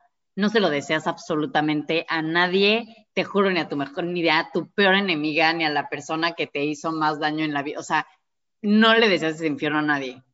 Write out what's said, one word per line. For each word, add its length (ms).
no 120
se 100
lo 100
deseas 380
absolutamente 1000
a 120
nadie, 920
te 100
juro, 300
ni 80
a 80
tu 80
mejor, 280
ni 240
a 240
tu 200
peor 240
enemiga, 560
ni 120
a 60
la 180
persona 440
que 160
te 160
hizo 260
más 300
daño 240
en 100
la 80
vida, 160
o 60
sea, 240
no 360
le 120
deseas 280
ese 100
infierno 320
a 40
nadie. 520